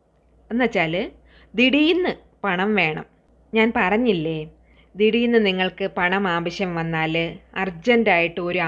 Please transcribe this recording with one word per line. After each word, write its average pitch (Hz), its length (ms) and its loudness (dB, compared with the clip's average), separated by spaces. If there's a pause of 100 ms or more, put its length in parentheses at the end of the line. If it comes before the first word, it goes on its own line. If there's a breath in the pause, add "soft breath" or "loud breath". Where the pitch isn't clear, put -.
(500)
എന്നുവെച്ചാൽ 220 600 -2 (440 soft breath)
ദിടീന്ന് 294 600 2 (300)
പണം 196 360 0
വേണം. 156 240 -2 (500)
ഞാൻ 226 220 2
പറഞ്ഞില്ലേ, 180 720 0 (460 soft breath)
ദിടീന്ന് 220 520 2
നിങ്ങൾക്ക് 185 500 -2
പണം 190 400 0
ആവശ്യം 175 380 -4
വന്നാൽ, 165 640 -4 (240)
അർജന്റായിട്ട് 185 800 0
ഒരു 175 280 -4